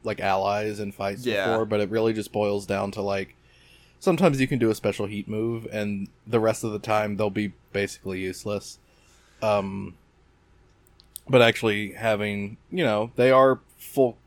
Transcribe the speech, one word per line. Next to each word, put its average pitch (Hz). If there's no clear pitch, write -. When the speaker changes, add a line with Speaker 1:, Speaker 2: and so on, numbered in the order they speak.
Speaker 1:
like, 110
allies 101
in 101
fights 101
Speaker 2:
Yeah. 101
Speaker 1:
before, 110
but 104
it 98
really 113
just 107
boils 101
down 98
to, 107
like, 98
sometimes 165
you 131
can 131
do 113
a 107
special 104
heat 101
move, 113
and 104
the 113
rest 110
of 113
the 104
time 107
they'll 104
be 104
basically 95
useless. 95
Um, 98
but 131
actually 107
having, 104
you 180
know, 110
they 127
are 131
full 127